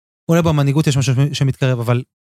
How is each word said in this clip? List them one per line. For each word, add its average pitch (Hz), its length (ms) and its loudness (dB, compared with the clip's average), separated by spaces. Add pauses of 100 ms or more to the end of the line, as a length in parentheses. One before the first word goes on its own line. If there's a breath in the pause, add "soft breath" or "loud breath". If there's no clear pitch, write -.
(300)
אולי 165 120 2
במנהיגות 147 440 0
יש 139 100 0
משהו 135 160 0 (200)
שמתקרב, 131 480 -2
אבל 120 220 -2 (180)